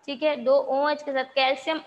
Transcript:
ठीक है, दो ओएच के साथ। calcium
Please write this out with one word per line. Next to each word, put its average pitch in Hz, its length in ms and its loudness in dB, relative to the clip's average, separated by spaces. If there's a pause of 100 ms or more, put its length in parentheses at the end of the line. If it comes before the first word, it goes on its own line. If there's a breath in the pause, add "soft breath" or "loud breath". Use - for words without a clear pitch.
ठीक 277 140 -6
है, 302 160 2
दो 254 180 4 (160)
ओएच 294 300 0
के 285 100 -6
साथ। 262 220 -2
calcium 269 520 0